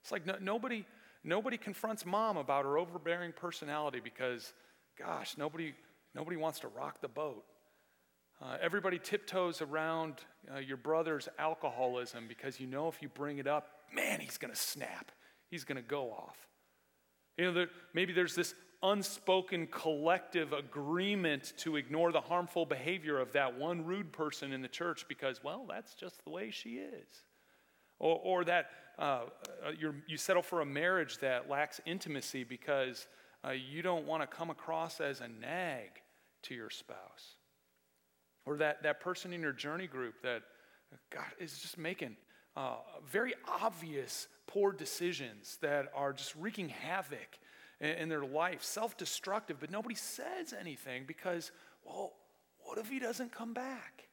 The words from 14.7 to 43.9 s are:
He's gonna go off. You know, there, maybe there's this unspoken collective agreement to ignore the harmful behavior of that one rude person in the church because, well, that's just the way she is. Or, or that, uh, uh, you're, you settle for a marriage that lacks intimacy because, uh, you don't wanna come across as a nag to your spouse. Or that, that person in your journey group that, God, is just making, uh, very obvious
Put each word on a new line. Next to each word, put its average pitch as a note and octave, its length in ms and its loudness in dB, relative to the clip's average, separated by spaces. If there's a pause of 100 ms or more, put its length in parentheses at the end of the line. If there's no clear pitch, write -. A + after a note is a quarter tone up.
He's E3 140 -8
gonna C3+ 180 -4
go B2+ 300 -2
off. - 240 -10 (1000)
You F3 80 4
know, F3+ 80 4
there, F3 160 4 (240)
maybe F3+ 180 4
there's F3 240 4
this F3 180 0 (300)
unspoken F#3+ 840 4
collective D#3+ 840 4
agreement D3+ 1040 2
to D#3 200 0
ignore D#3 340 4
the D#3 100 6
harmful F3 440 2
behavior D3 540 0
of B2 120 0
that C3 260 4
one D#3+ 280 0
rude F3+ 260 -2
person D3 400 -2
in C3 100 -2
the C3 60 -4
church E3+ 400 -2
because, C3+ 360 -2
well, G3 240 -4
that's F3+ 280 -8
just - 300 -12
the D#3 40 -10
way G3 220 -6
she A#3 200 -8
is. C#4 360 -8 (920)
Or, E3 220 6
or F3+ 220 4
that, E3+ 260 4 (300)
uh, C#3 220 2 (440)
uh, D3+ 140 0
you're, D3+ 160 0 (120)
you D#3 100 -4
settle F3+ 260 6
for F3 160 2
a D3+ 60 4
marriage D#3 540 2
that C3 300 2
lacks C#3+ 360 0
intimacy D3+ 580 -4
because, B2+ 640 0 (400)
uh, C3+ 40 -2
you C3 300 -4
don't E3+ 240 2
wanna D#3 220 0
come E3 220 -4
across D#3+ 500 -2
as C#3 220 0
a A#2+ 80 -8
nag B2+ 720 -4 (420)
to - 100 -8
your A2+ 160 -8
spouse. - 680 -14 (1080)
Or D3 120 -2
that, D3 260 2
that D3 160 2
person F3+ 340 -4
in E3+ 80 -4
your D3+ 100 0
journey D#3 360 -4
group B2+ 340 -6
that, A#2+ 220 -2 (640)
God, - 160 -8 (140)
is D3 200 -10
just - 180 -10
making, D#3+ 380 -4 (400)
uh, C3 200 -2 (320)
very E3+ 260 2 (140)
obvious D#3+ 800 -2 (200)